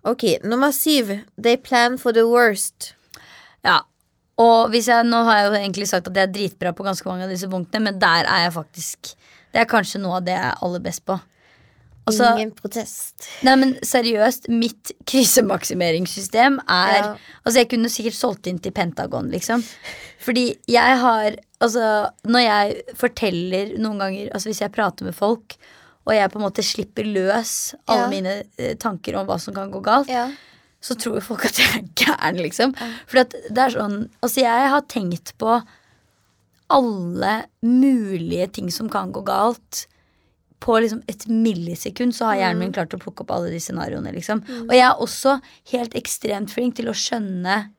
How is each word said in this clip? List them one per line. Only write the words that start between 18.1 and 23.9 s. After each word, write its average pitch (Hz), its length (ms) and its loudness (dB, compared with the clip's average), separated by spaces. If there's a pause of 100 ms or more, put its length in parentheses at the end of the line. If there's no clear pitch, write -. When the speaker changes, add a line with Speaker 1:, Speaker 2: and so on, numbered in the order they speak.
Speaker 2:
solgt 214 320 -4
inn 180 120 -4
til 185 120 -8
Pentagon, - 580 -4
liksom. 226 340 -2 (560)
Fordi 247 380 -2 (100)
jeg 240 300 6
har, 226 380 2 (260)
altså, 220 480 2 (160)
når 240 160 4
jeg 208 400 2 (140)
forteller 190 840 -2
noen 214 220 -4